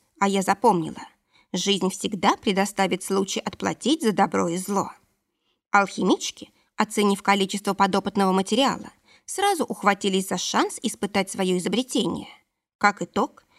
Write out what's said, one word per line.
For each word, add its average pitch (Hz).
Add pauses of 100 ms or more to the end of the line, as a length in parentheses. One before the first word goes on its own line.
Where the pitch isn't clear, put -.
(200)
а 202
я 196
запомнила. 190 (500)
Жизнь 185
всегда 214
предоставит 190
случай 196
отплатить 214
за 220
добро 190
и 170
зло. 185 (800)
Алхимички – - (260)
оценив 208
количество 202
подопытного 196
материала, 214 (340)
сразу 381
ухватились 196
за 180
шанс 277
испытать 196
своё 185
изобретение. 202 (480)
Как 202
итог, 202 (160)